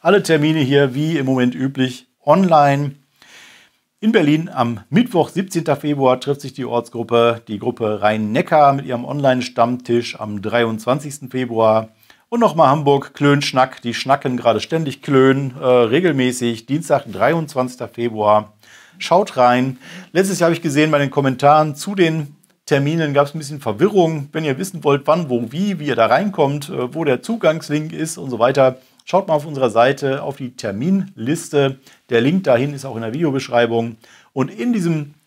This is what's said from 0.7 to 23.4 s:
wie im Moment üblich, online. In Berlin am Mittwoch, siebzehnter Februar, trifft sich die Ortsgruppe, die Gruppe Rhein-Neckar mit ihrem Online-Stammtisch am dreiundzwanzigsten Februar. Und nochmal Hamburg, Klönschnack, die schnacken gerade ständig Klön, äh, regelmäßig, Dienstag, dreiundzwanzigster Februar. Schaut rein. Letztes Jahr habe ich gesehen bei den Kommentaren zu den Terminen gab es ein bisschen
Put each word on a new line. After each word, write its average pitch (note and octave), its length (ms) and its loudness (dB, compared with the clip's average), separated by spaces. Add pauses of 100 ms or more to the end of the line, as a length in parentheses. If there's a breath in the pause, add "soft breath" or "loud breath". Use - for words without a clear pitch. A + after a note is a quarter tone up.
wie D#3 240 -2
im C3+ 80 -2
Moment B2+ 280 2
üblich, C3 520 -4 (180)
online. D3 680 4 (1080 soft breath)
In A3 120 2
Berlin D#3+ 360 2
am A#2 400 -2
Mittwoch, F3 400 2
siebzehnter E3 480 -2
Februar, C3+ 440 0
trifft C#3+ 200 -4
sich C3+ 140 -12
die B2+ 100 -10
Ortsgruppe, A#2 840 0
die G#2+ 100 -8
Gruppe A2 420 -4
Rhein-Neckar A2 720 2
mit C#3 140 -4
ihrem B2 180 -6
Online-Stammtisch B2 1120 -2
am G#2 220 -10
dreiundzwanzigsten A#2+ 880 -4
Februar. A2 600 0 (400 soft breath)
Und A#3+ 100 -2
nochmal E3 280 4
Hamburg, C#3 440 2
Klönschnack, C#3 680 0
die A#2+ 100 -6
schnacken C3+ 460 -2
gerade A2+ 220 2
ständig D#3+ 420 -6
Klön, C3+ 580 2
äh, C3+ 60 -2
regelmäßig, B2 1000 0
Dienstag, D3 480 -2
dreiundzwanzigster B2+ 760 -2
Februar. G#2+ 640 0 (440 soft breath)
Schaut G3 380 0
rein. B2+ 400 2 (360 loud breath)
Letztes F#3+ 260 0
Jahr E3 100 2
habe E3 80 2
ich E3 60 -10
gesehen D#3 280 2
bei D3+ 80 2
den C#3 120 0
Kommentaren C#3+ 640 2
zu G3+ 200 -10
den D#3+ 380 0 (320)
Terminen D3 500 0
gab C#3+ 140 4
es - 60 -16
ein D#3+ 40 -8
bisschen D3 220 -12